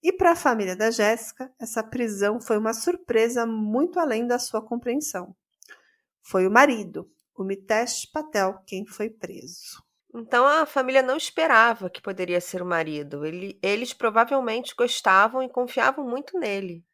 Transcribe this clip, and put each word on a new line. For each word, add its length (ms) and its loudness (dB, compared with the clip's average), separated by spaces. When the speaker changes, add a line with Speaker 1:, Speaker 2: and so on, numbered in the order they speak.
Speaker 1:
E 80 2
pra 240 4
família 400 0
da 160 2
Jéssica, 680 0
essa 220 -6
prisão 580 -2
foi 160 0
uma 160 0
surpresa 720 0
muito 560 0
além 260 0
da 120 0
sua 240 -4
compreensão. 760 -6
Foi 240 2
o 40 2
marido, 560 2
o 80 -6
Mitesh 640 -4
Patel, 600 -4
quem 200 -8
foi 240 -8
preso. 760 -18
Speaker 2:
Então 320 2
a 180 4
família 380 2
não 160 0
esperava 720 2
que 100 -18
poderia 400 -2
ser 220 -8
o 40 -8
marido. 600 -4
Ele, 360 -10
eles 300 -2
provavelmente 840 0
gostavam 680 4
e 80 -6
confiavam 580 0
muito 300 -6
nele. 440 -4